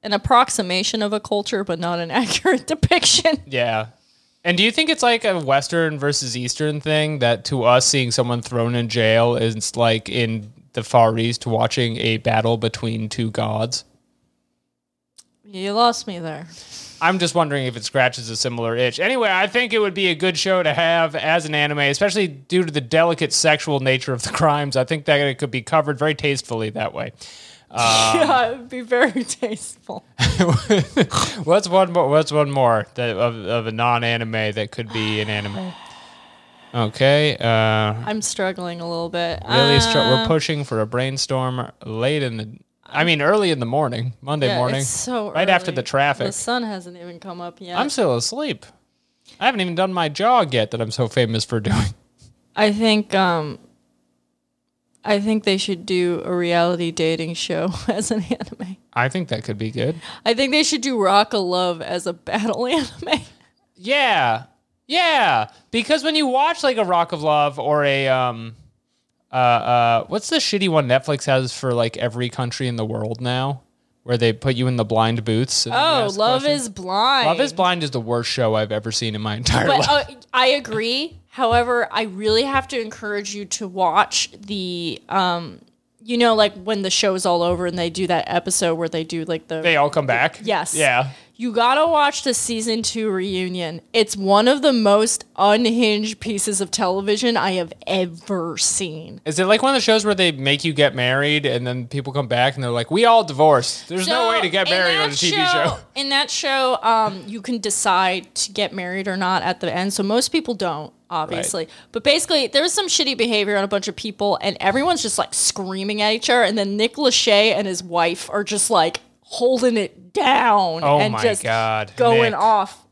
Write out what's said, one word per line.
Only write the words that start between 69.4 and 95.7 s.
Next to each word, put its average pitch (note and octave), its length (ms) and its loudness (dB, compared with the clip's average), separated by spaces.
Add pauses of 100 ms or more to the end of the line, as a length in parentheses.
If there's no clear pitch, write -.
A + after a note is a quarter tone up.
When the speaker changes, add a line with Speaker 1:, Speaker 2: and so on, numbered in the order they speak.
Speaker 2:
what's G#3 240 -6
the E4 60 0
shitty G3 320 0
one D#3 200 2
Netflix C3+ 380 0
has C3 300 0
for, B2+ 180 -2
like, A#2 240 0
every A#2+ 300 -4
country B2 400 -6
in A#2+ 80 -4
the A2 100 -4
world A2+ 340 -6
now? B2+ 420 -4 (420)
Where A#2+ 120 0
they A2+ 160 4
put C3 220 -2
you B2+ 140 0
in B2+ 80 0
the A2+ 80 0
blind A2+ 400 0
booths A#2 420 0
and A#2 80 -6
you - 60 2
Speaker 1:
Oh, C#4+ 260 2
Speaker 2:
ask G3 100 -4
Speaker 1:
Love B3 260 2
Speaker 2:
questions. D4 200 0
Speaker 1:
is A#3 60 -8
Blind. G3+ 580 0
Speaker 2:
Love E3+ 140 2
is C#4 120 0
Blind F3+ 300 0
is C#3+ 80 -4
the B2+ 100 -2
worst A#2 300 -2
show A2+ 240 2
I've G#2+ 160 0
ever G#2+ 220 -4
seen A2 240 -4
in G#2 40 -6
my G#2+ 140 -4
entire - 320 0
Speaker 1:
But, C4+ 140 4
Speaker 2:
life. - 80 0 (200)
Speaker 1:
uh, C#4 60 -18 (180)
I C4 160 2
agree. B3 720 -2 (120)
However, A#3+ 600 0
I A3 140 -2
really G#3+ 400 0
have C4+ 240 -2
to B3+ 120 -4
encourage G#3 540 -8
you G3+ 120 -8
to - 200 -8
watch F#3 640 0 (100)
the, F#3 680 -6
um, F3 500 -2 (420)
you A3+ 160 -6
know, A#3 200 4
like, G#3 180 4
when G3+ 280 -4
the F#3+ 80 -2
show's F#3+ 360 0
all F3 160 2
over F3 240 0
and F3 100 -4
they E3+ 140 -2
do F#3 160 -4
that E3+ 220 0
episode E3+ 480 0
where E3 120 -4
they D#3+ 140 -4
do, E3 220 -6
like, D#3+ 240 -6
the D#3+ 140 -6
Speaker 2:
They E3 140 2
all C#3+ 140 4
come C#3+ 160 0
back? C3 380 0
Speaker 1:
Yes. F#3 320 -2
Speaker 2:
Yeah. C3+ 320 2 (300)
Speaker 1:
You A#3 140 -6
gotta B3+ 340 2
watch D4 360 2
the B3+ 100 -2
season A3+ 500 -2
two A3 280 -4
reunion. F#3 720 -4 (100)
It's A3 240 2
one G3+ 320 4
of C4+ 140 4
the C#4+ 100 4
most A3 540 4 (100)
unhinged G#3+ 800 2